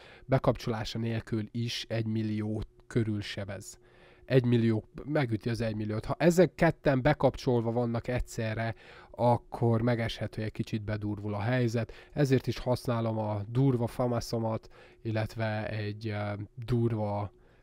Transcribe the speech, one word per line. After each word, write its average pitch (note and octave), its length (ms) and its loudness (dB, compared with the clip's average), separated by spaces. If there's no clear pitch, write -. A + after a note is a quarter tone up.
bekapcsolása A#2+ 720 0
nélkül A2+ 520 -2
is A#2 380 -4
egymillió A2 720 -2
körül A2 340 0
sebez. G2+ 580 -10
Egymillió, A#2+ 580 4
megüti B2 460 -2
az A2+ 120 -2
egymilliót. G#2+ 440 -4
Ha C#3+ 120 -4
ezek E3+ 380 4
ketten D3+ 460 2
bekapcsolva A#2+ 680 2
vannak A#2 360 -2
egyszerre, A2+ 680 -4
akkor A#2 720 2
megeshet, A2+ 540 0
hogy A2+ 80 -4
egy G#2+ 80 -4
kicsit A2 320 -4
bedurvul G#2 500 -4
a G2+ 60 -4
helyzet. A#2 540 0
Ezért C3+ 340 4
is A#2 100 -2
használom A#2 600 0
a G#2+ 300 -2
durva A#2+ 400 4
Famaszomat, A2+ 800 -2
illetve A2 680 -2
egy, G#2+ 380 -6
ö, G#2 100 -4
durva, G#2+ 640 0